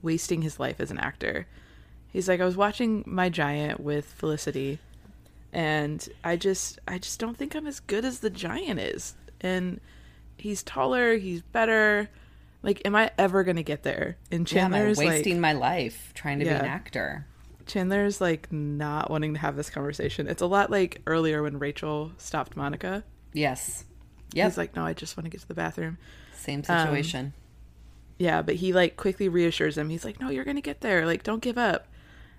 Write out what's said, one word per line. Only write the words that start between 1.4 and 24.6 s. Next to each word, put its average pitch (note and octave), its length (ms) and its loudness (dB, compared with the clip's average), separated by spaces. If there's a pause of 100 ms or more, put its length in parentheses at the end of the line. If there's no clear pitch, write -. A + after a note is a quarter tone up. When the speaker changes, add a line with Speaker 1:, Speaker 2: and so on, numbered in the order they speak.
Speaker 1:
He's F#3 200 -4
like, F3+ 120 4
"I F#3 60 2
was F#3 100 0
watching G#3 500 0
My F#3 220 2
Giant D3+ 520 -2
with D3 260 -4
Felicity, C#3+ 720 -4 (720)
and D#3 540 -2 (160)
I E3+ 140 0
just, F#3+ 500 -2
I F3+ 120 -6
just - 200 -8
don't A#3 200 -6
think C#4 180 -6
I'm D4+ 100 -6
as C#4+ 140 -10
good G#3+ 240 -2
as B3+ 160 -4
the G#3+ 100 0
Giant A3+ 500 -4
is. - 340 -6 (260)
And F#3 400 -2 (560)
he's G#3 260 -6
taller, B3 540 4
he's F#3 260 -2
better. G#3+ 680 4 (520)
Like, G3 220 2
am G3+ 100 2
I G#3+ 220 6
ever F#3+ 280 6
gonna E3+ 180 2
get D3 200 -4
there?" - 340 -2 (140)
And E3+ 200 0
Speaker 2:
Yeah, F#3 160 6
am F#3 80 4
I G3+ 40 4
Speaker 1:
Chandler's G#3 200 4
like D3+ 100 6
Speaker 2:
wasting E3+ 320 4
my D#3 140 4
life C3 600 -2
trying C#3+ 260 -2
to D#3 40 2
be E3 60 2
an D3 140 2
Speaker 1:
Yeah. B2+ 60 -2
Speaker 2:
actor? B2+ 560 -6 (400)
Speaker 1:
Chandler's, G3+ 540 2
like, E3+ 320 0
not D3 580 -2
wanting D#3 240 0
to D3 60 -4
have D3 160 -2
this D3 140 -6
conversation. C#3+ 580 -4
It's - 140 -2
a F3 40 2
lot G3+ 240 4
like F#3+ 360 0
earlier D#3+ 360 2
when C#3+ 160 -4
Rachel D3+ 600 -4
stopped - 400 -6
Monica. E3+ 460 -4 (280)
Speaker 2:
Yes. - 520 -2 (500)
Yep. F#3 160 4
Speaker 1:
He's E3 80 -6
like, E3+ 180 -4